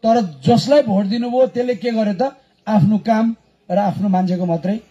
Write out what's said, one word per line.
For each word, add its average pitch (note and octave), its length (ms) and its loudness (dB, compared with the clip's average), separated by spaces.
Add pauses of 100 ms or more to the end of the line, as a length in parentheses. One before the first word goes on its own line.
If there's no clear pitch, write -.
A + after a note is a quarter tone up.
तर A3 420 0
जसलाई B3+ 360 4
भोट G#3 240 0
दिनुभयो, A#3+ 420 0
त्यसले B3 280 -4
के A#3+ 160 -6
गर्यो A3 220 -2
त, B3+ 220 -4 (320)
आफ्नो G#3 300 2
काम A3+ 380 0 (360)
र F#3 60 0
आफ्नो G3+ 320 -2
मान्छेको F#3 360 0
मात्रै F3 320 -4 (140)